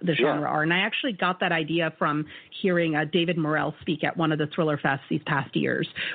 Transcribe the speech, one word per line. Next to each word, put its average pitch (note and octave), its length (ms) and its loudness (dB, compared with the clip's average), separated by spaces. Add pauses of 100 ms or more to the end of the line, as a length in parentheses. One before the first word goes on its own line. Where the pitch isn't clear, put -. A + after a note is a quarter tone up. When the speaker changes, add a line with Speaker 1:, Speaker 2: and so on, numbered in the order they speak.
Speaker 1:
the F3 120 0
Speaker 2:
Yeah. D3 200 4
Speaker 1:
genre D3 160 0
are. D3+ 140 2
And D#3+ 100 2
I F3 60 4
actually G#3+ 340 0
got F3+ 280 -2
that F3+ 120 2
idea D#3+ 460 0
from D3+ 260 0 (240)
hearing, E3+ 480 0
uh, D3+ 80 0
David E3+ 320 0
Morrell D3+ 460 0
speak - 220 -2
at - 120 0
one D#3+ 160 2
of D#3 60 0
the D3+ 80 0
Thriller D3+ 320 0
Fests C#3 320 -2
these D#3+ 140 -2
past C#3 300 -2
years, C#3+ 320 0 (280)